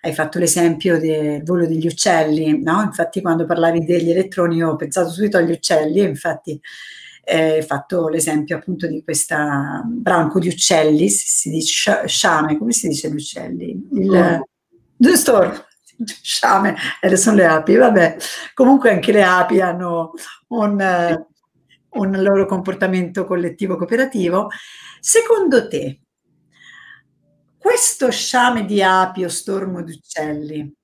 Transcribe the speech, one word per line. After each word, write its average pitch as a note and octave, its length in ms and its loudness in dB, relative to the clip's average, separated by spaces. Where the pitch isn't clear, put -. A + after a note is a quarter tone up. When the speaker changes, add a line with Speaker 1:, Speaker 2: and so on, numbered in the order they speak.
Speaker 1:
hai E3 120 -6
fatto D#3 240 -4
l'esempio E3+ 600 2
del D3+ 440 -2
volo E3+ 220 0
degli D#3+ 220 -2
uccelli, D#3 760 0
no? E3 220 0
Infatti F3+ 380 -4
quando E3+ 240 0
parlavi E3 400 0
degli E3+ 260 0
elettroni F3+ 460 0
io E3 120 0
ho D#3 60 -2
pensato E3+ 340 -2
subito G3+ 280 -2
agli E3 140 2
uccelli D#3+ 500 0
e - 20 4
infatti, D#3 580 -6
eh, D#3+ 280 2
hai D#3 100 0
fatto D#3+ 460 -4
l'esempio D#3 480 -2
appunto E3+ 280 -8
di D#3 180 -6
questa D3 800 -4
branco E3 540 0
di F3 120 0
uccelli, D#3 600 2
si, - 180 -2
si - 220 -2
dice D#3 240 -2
scia-, - 320 0
sciame, D#3 540 0
come A3+ 140 -2
si - 160 -2
dice D#3 200 -4
gli D3 60 -6
uccelli? F3 760 -10
Il F#3+ 120 0
Speaker 2:
Stormo. F3 420 2
Speaker 1:
Due D4+ 200 6
stormo. G3+ 380 4
Sciame, G3+ 680 -2
eh, F#3 140 2
sono G#3 220 4
le F#3 80 6
api, D#3+ 300 4
vabbè. F3+ 420 4
Comunque C4 380 6
anche F3 220 0
le G#3 100 6
api F#3 380 2
hanno F3 500 -4
un, G#3 340 -2
eh, F3 460 0
un G3 300 -2
loro G3 240 4
comportamento F#3 800 -4
collettivo F3+ 520 -4
cooperativo. G#3 720 -2
Secondo G4 720 2
te, C#3 320 -8
questo G4 540 0
sciame A#3+ 540 0
di G3 160 0
api F#3 420 2
o E3+ 60 -4
stormo F#3+ 520 -6
di E3 100 -12
uccelli D3+ 840 -10